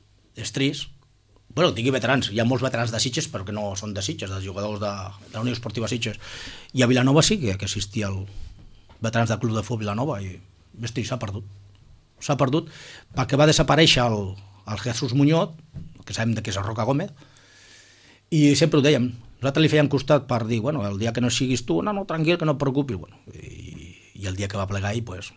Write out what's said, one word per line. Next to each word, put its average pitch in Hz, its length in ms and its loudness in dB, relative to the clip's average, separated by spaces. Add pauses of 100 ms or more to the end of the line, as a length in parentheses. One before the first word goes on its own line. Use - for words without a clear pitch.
(360)
és - 160 -8
trist. 139 380 -2 (640)
Bueno, 160 240 2
tingui 120 160 0
veterans, 120 400 0
hi 107 80 -4
ha 113 80 4
molts 127 160 0
veterans 117 280 -2
de 113 100 -2
Sitges, 139 300 -2
però 98 120 -8
que 104 120 -8
no 104 200 -4
són 104 200 -8
de 101 80 -4
Sitges, 107 260 -6
dels 95 160 -6
jugadors 101 340 -6
de, 104 120 -2 (340)
de - 80 -18
la 110 80 -6
Unió 123 140 -2
Esportiva 110 340 -6
Sitges. 110 300 -4 (520)
I 127 120 4
a 120 40 4
Vilanova 131 360 6
sí 214 160 2
que, 98 180 0
que 98 100 -6
existia 101 400 -4
el 95 140 -6 (800)
veterans 117 300 0
del 104 100 -4
Club 113 160 0
de 104 80 -4
Futbol 113 180 -4
Vilanova, 104 380 -4
i 92 140 -10 (440)
és 117 140 -8
trist, 113 160 -4
s'ha 127 100 -4
perdut. 101 240 -8 (800)
S'ha 143 160 0
perdut 143 320 0 (460)
perquè 127 200 0
va 151 140 8
desaparèixer 151 560 6
el, 101 300 -2 (340)
el 104 80 -6
Jesús 117 400 -4
Muñoz, 151 380 4 (500)
que - 80 -10
sabem 113 220 0
de 110 60 -4
què 104 120 -4
és 98 60 -2
el 98 80 -2
Roca 113 180 0
Gómez, 151 240 0 (1200)
i 147 240 6
sempre 156 220 4
ho 135 60 4
dèiem, 127 260 4 (320)
nosaltres 139 240 2
li - 60 4
fèiem 151 180 6
costat 143 400 2
per 117 160 0
dir, 113 160 0
"Bueno, 123 240 -2
el 101 120 -4
dia 113 140 -2
que 120 80 -2
no 120 100 2
siguis 127 360 0
tu, 170 160 0
no, 208 100 0
no, 196 140 -4
tranquil, 160 320 2
que 165 80 0
no 151 80 2
et 127 80 -4
preocupis", 135 340 0
bueno, - 220 -12 (160)
i, - 560 -16 (240)
i 95 160 -8
el 92 80 -4
dia 101 100 -2
que 104 80 -6
va 98 140 -2
plegar 101 240 -2
ell, 117 100 -4
pues, 92 320 -12